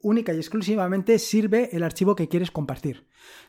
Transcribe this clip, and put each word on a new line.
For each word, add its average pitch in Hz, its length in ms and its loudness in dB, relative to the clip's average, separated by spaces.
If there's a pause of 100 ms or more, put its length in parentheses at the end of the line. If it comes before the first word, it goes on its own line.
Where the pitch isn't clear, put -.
única 214 320 2
y 160 40 -2
exclusivamente 196 840 0
sirve 220 560 0
el 170 80 0
archivo 190 320 2
que 160 120 -2
quieres 175 220 -2
compartir. 135 560 -6 (420)